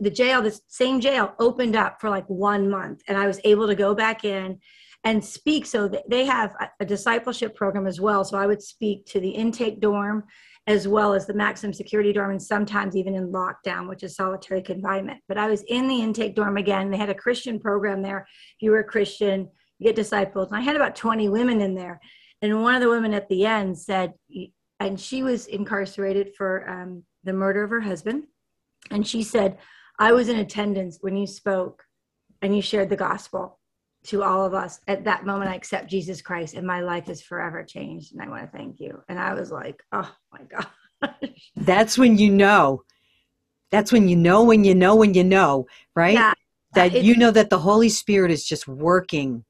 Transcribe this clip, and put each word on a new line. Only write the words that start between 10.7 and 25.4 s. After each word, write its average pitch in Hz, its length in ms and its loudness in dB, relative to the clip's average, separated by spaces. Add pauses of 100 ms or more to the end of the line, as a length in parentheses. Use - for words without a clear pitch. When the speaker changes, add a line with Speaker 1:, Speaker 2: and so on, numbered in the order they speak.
Speaker 1:
well 208 260 2
as 190 120 -2
the 208 80 -8
maximum 208 380 -4
security 208 400 -2
dorm, 196 200 -2
and 190 100 -6
sometimes 202 540 -4
even 190 180 -4
in 185 160 -6
lockdown, 180 580 -8
which 190 140 -16
is 180 140 -14
solitary 190 440 -6
confinement. 196 680 -6
But 196 100 -6
I 214 100 -2
was 208 200 -2
in 247 180 -2
the 262 160 0
intake 214 320 -4
dorm 202 220 0
again. 196 340 -2
They 190 80 -2
had 208 120 -4
a 190 40 -6
Christian 240 460 -4
program 202 420 -4
there. 196 240 -8 (300)
If - 60 -12
you 214 100 2
were 214 80 4
a 214 40 -4
Christian, 196 640 -2 (300)
you 220 140 2
get 226 40 -4
discipled. 196 520 -2
And 208 80 -8
I 220 40 -6
had 285 140 -2
about 285 220 -2
twenty 220 320 -2
women 226 320 0
in 190 160 -2
there. 180 240 -12 (420)
And 214 200 0
one 240 120 2
of 254 60 0
the 240 100 4
women 226 240 0
at 202 140 -6
the 190 180 0
end 196 320 -2
said, 185 360 -4 (640)
and 196 220 -6
she 262 220 -8
was 254 240 -4